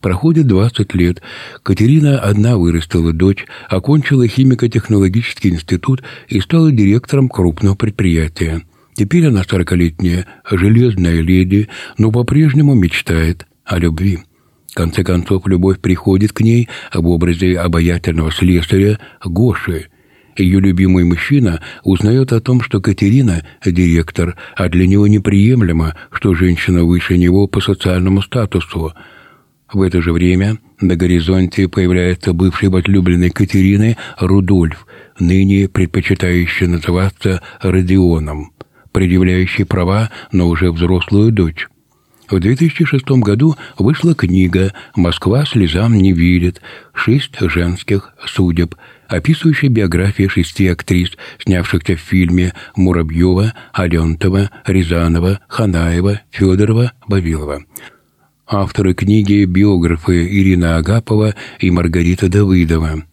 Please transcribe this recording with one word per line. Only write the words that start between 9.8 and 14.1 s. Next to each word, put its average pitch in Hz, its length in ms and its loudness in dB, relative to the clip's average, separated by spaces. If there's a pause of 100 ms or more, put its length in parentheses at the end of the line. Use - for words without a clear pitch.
железная 98 720 2
леди, 92 480 2 (300)
но 110 140 2
по-прежнему 139 600 2
мечтает 85 720 0 (200)
о 92 120 -4
любви. 85 420 -2 (520)